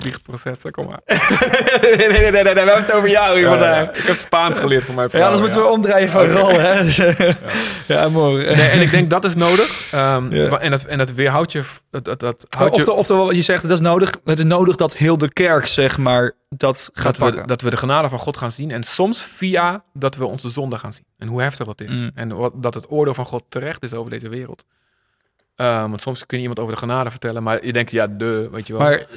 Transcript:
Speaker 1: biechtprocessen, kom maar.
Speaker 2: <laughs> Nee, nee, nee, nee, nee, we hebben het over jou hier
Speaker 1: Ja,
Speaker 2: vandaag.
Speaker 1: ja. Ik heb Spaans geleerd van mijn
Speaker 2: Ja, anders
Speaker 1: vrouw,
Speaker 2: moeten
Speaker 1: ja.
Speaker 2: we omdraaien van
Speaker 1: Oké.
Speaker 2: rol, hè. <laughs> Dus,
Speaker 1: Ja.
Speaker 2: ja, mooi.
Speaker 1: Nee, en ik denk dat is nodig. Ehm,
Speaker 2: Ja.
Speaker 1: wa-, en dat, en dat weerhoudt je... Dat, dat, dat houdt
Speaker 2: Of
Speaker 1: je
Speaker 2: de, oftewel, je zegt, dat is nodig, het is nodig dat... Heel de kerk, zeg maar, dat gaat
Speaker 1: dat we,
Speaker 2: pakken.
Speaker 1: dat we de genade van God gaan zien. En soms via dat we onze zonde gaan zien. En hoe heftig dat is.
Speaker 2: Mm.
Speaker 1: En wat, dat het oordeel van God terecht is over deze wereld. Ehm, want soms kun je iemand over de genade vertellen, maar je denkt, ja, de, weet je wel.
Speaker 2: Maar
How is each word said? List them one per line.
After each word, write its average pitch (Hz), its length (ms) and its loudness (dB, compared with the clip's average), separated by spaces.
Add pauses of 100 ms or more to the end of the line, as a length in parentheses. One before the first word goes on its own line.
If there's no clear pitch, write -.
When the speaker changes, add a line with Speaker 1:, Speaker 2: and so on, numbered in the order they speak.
Speaker 1:
biechtprocessen, 127 680 -12
kom 147 160 -10
maar. - 180 -14
Speaker 2:
<laughs> - 200 0 (560)
Nee, 233 160 6
nee, 214 100 4
nee, 214 240 4
nee, - 0 -
nee, 196 120 4
we 190 160 4
hebben 196 180 6
het 214 140 0
over 208 180 4
jou 202 280 4
hier 180 60 4
Speaker 1:
Ja, 175 60 4
Speaker 2:
vandaag. 160 360 4
Speaker 1:
ja. - 80 -8
Ik - 100 -8
heb 180 120 2
Spaans 165 420 0
geleerd 131 280 2
van 131 100 -10
mijn 123 160 -2
Speaker 2:
Ja, 185 180 4
anders 202 80 2
Speaker 1:
vrouw, 202 60 2
Speaker 2:
moeten 220 180 2
Speaker 1:
ja. 220 60 2
Speaker 2:
we 226 60 4
omdraaien 196 360 2
van 185 120 4
Speaker 1:
Oké. 165 100 4
Speaker 2:
rol, 185 280 4
hè. 185 240 2
<laughs> - 0 -
Dus, 156 120 2
Speaker 1:
Ja. 175 180 4 (760)
Speaker 2:
ja, 151 220 2
mooi. 143 360 2 (100)
Speaker 1:
Nee, 151 140 4
en 185 120 4
ik 175 100 2
denk 180 180 2
dat 180 160 0
is 175 100 -2
nodig. 180 560 2
Ehm, 135 440 0
Speaker 2:
Ja. 151 140 2
Speaker 1:
wa-, 139 100 0
en 156 120 -2
dat, 135 120 -2
en 139 140 -8
dat 131 140 -2
weerhoudt 139 400 0
je... 143 120 -6 (260)
Dat, 135 160 -10
dat, 123 140 -6
dat 120 300 -6
houdt - 240 2
Speaker 2:
Of 220 60 4
Speaker 1:
je - 60 2
Speaker 2:
de, 220 60 4
oftewel, 190 420 2
je 175 80 2
zegt, 180 200 0
dat 165 100 -2
is 175 80 4
nodig, 175 320 2 (140)
het 156 140 0
is 160 60 0
nodig 180 300 4
dat... 160 220 -2
Heel 160 200 2
de 147 160 -2
kerk, 165 340 2
zeg 139 300 0
maar, 123 340 0 (180)
dat 135 440 -4
gaat 165 100 -6
Speaker 1:
dat 135 140 0
we, - 60 -2
Speaker 2:
pakken. 120 240 -2
Speaker 1:
dat 123 140 -4
we 123 80 -4
de 120 80 -2
genade 143 320 -2
van 127 100 -8
God - 180 -8
gaan 120 140 -8
zien. 139 200 -10
En 120 120 -8
soms 202 400 -4
via 180 600 -4 (100)
dat 135 220 -4
we 131 100 -6
onze 120 240 -8
zonde 123 280 -8
gaan 104 160 -16
zien. - 120 -20 (120)
En 110 100 -12
hoe 123 140 -6
heftig 135 240 -6
dat 107 160 -14
is. 107 140 -8
Speaker 2:
Mm. 120 200 -6
Speaker 1:
En 113 200 -10
wat, 120 200 -4
dat 123 180 -6
het 113 180 -16
oordeel 147 220 0
van 123 120 -8
God - 240 -10
terecht 139 340 -10
is 117 100 -12
over 117 180 -12
deze 113 180 -12
wereld. 123 360 -14 (920)
Ehm, 117 340 -2
want 107 120 -10
soms 127 240 -10
kun 127 120 -8
je 123 40 -6
iemand 120 180 -8
over 113 140 -6
de 107 60 -8
genade 123 300 -4
vertellen, 117 340 -8
maar 113 220 -2
je 123 80 -4
denkt, 117 180 -2
ja, 110 160 0
de, 110 440 -4
weet 107 160 -12
je 110 60 -12
wel. 113 80 -4
Speaker 2:
Maar 147 240 2 (120)